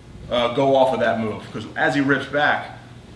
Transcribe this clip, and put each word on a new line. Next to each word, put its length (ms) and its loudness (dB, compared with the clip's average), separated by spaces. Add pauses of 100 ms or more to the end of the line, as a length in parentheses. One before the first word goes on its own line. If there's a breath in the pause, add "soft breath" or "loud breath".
(320)
uh, 220 2
go 220 4
off 180 4
of 80 -2
that 180 2
move. 320 -4
'Cause 140 -10 (100)
as 180 0
he 80 2
rips 260 2
back, 520 0 (360)